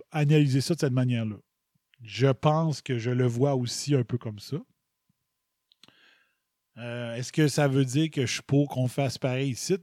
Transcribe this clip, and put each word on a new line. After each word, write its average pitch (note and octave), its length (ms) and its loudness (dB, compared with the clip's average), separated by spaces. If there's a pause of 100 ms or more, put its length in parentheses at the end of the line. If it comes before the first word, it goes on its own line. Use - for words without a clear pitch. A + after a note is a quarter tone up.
(100)
analysé D3 500 4
ça E3 140 -2
de - 60 -4
cette C#3 120 0
manière-là. A#2+ 440 0 (680)
Je A2+ 260 2
pense D3+ 540 2
que B2 160 -4
je A2+ 120 -2
le B2 160 2
vois B2+ 280 2
aussi C3 400 -2
un B2 100 4
peu B2 140 -4
comme G#2 200 -10
ça. C#3 200 -10 (2250)
Euh, A#2+ 400 -8
est-ce B2+ 160 -8
que D#3 160 4
ça C#3+ 180 2
veut C3+ 180 2
dire D3+ 260 0
que C#3 160 -2
je - 80 -4
suis - 80 -8
pour C#3 260 2
qu'on B2+ 200 -2
fasse C3+ 300 -4
pareil C3 320 -2
ici ? F3 320 -2